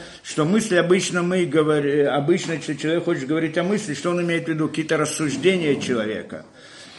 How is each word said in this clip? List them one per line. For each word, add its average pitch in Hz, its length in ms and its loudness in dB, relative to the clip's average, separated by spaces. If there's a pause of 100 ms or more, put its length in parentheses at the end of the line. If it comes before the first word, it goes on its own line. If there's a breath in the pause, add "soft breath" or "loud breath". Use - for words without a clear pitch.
(240 loud breath)
Что - 200 -2
мысли 185 320 2
обычно 175 480 2
мы 180 220 2
говори-, 147 560 2
обычно, 143 520 0
если 151 200 -6
человек 165 320 -2
хочет 156 200 -2
говорить 156 320 0
о 180 60 0
мысли, 180 300 -2
что 175 160 -4
он 175 120 0
имеет 165 240 0
в - 40 -8
виду? 156 180 0
Какие-то 160 300 -2
рассуждения 151 840 0
человека. 104 640 -4 (540 loud breath)